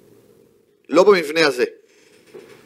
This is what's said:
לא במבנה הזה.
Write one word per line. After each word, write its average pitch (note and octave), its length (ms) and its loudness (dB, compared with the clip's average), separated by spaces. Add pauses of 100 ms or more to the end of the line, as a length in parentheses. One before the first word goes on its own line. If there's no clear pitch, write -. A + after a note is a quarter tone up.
(880)
לא E3+ 160 2
במבנה E3 420 0
הזה. B2 180 -2 (1000)